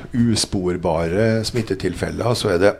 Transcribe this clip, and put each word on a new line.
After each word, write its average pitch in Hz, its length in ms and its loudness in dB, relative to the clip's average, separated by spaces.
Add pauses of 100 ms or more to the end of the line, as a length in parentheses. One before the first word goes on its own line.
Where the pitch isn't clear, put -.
(140)
usporbare 95 1300 0
smittetilfeller, 95 920 -2
så 104 200 0
er 85 40 4
det 98 220 6